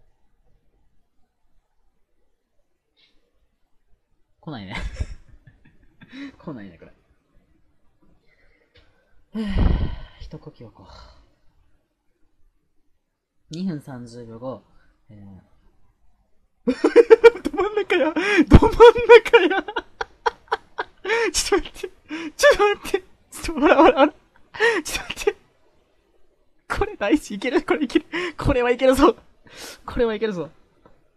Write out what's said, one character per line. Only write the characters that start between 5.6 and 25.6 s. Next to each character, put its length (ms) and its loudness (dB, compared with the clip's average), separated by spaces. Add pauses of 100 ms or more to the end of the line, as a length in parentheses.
来 160 -18
な 100 -18
い 60 -20
ね、 80 -20
こ 80 -20
れ。 80 -20 (2500)
<sighs> 140 -8 (720)
一 200 -18
呼 120 -20
吸 140 -20
置 80 -20
こ 100 -20
う。 40 -20 (2500)
二 160 -10
分 140 -8
三 260 -18
十 200 -20
秒 120 -20
後。 240 -14 (480)
え 320 -20 (1200)
ー。 80 -2
<laughs> 680 4
ど 220 -6
真 60 -4
ん 60 -10
中 200 -2
や。 180 0
ど 440 2
真 100 6
ん 40 0 (520)
中 320 2
や。 80 -4
<laughs> 1700 -8
ち 240 -4
ょ 40 0
っ 20 -4
と 40 -12
待 40 -16
っ 20 -20
て。 180 -16 (460)
ち 120 2
ょ 60 8
っ 40 0
と 180 0
待 220 -8
っ 40 -6
て。 60 -20 (240)
ち 200 -12
ょ 20 -10
っ 20 -8
と、 60 -4
ほ 60 2
ら、 100 6
ほ 60 4
ら、 100 6
ほ 120 4
ら。 20 -2
ち 40 -4
ょ 0 -
っ 960 -6
と 60 -12
待 180 -4
っ 20 -12
て。 60 -18 (1400)